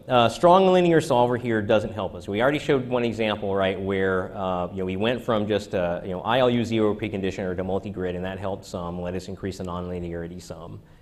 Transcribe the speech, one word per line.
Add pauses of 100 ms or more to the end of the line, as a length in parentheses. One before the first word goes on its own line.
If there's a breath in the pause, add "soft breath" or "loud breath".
uh,
strong
linear
solver
here
doesn't
help
us.
We
already
showed
one
example,
right,
where,
uh,
you
know,
we
went
from
just,
uh,
you
know,
I
L
U
zero
preconditioner
to
multigrid,
and
that
helped
some,
let
us
increase
the
nonlinearity
some. (200 soft breath)